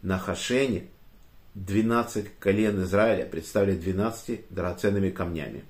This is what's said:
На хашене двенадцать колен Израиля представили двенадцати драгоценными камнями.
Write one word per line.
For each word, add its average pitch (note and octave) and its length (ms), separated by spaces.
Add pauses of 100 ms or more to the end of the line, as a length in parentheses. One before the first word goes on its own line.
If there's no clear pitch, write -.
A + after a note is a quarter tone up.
На F#2 180
хашене G#2 720 (640)
двенадцать A2 840
колен G2+ 460
Израиля G2+ 420
представили F#2+ 520
двенадцати F#2+ 720
драгоценными F#2 600
камнями. D#2+ 600